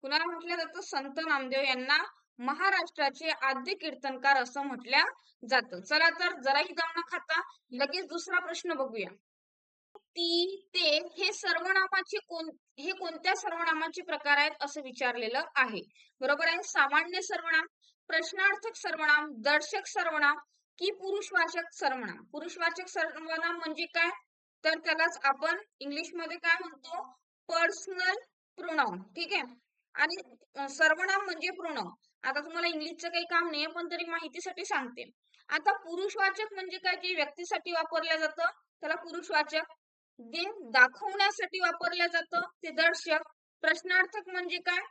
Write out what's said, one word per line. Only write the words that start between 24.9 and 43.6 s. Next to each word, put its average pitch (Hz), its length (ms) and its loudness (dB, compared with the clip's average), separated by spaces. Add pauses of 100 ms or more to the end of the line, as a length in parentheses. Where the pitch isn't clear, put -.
आपण 311 360 2 (200)
इंग्लिशमध्ये 330 580 -6
काय 339 220 4
म्हणतो? 320 520 -10 (360)
पर्सनल 370 680 0 (400)
प्रोनाउन, 277 460 -2
ठीक 320 320 -8
आहे? 370 100 0 (500)
आणि, 339 420 -4 (200)
अ, 277 140 -4
सर्वनाम 339 520 2
म्हणजे 359 300 -4
प्रोनाउन. 320 400 -8 (320)
आता 262 160 -2
तुम्हाला 330 280 -4
इंग्लिशचं 339 420 -4
काही 339 140 -2
काम 349 260 0
नाहीये, 302 180 -2
पण 339 240 -6
तरी 339 140 -4
माहितीसाठी 339 600 -8
सांगते. 247 440 -4 (400)
आता 320 240 2
पुरुषवाचक 392 800 -2
म्हणजे 370 240 -8
काय? 370 180 0
जे 359 200 -4
व्यक्तीसाठी 330 560 -4
वापरलं 320 440 0
जातं 320 300 0 (340)
त्याला 320 160 -2
पुरुषवाचक. 320 640 -2 (580)
जे 277 300 -6 (200)
दाखवण्यासाठी 381 880 4
वापरलं 349 480 2
जातं 339 340 0 (220)
ते 330 60 -6
दर्शक. 320 500 4 (420)